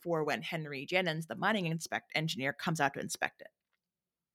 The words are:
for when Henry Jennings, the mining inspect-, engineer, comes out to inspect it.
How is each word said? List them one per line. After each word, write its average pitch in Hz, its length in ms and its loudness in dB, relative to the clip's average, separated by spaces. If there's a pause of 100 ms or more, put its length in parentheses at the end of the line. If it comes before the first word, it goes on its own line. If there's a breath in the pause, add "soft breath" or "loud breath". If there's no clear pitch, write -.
for 170 200 2
when 143 200 2
Henry 147 420 -4
Jennings, 165 440 0
the - 60 -6
mining 220 300 2
inspect-, 160 500 -2
engineer, 139 380 0
comes 165 260 0
out 139 140 4
to - 80 -6
inspect - 400 -4
it. - 80 -16 (880)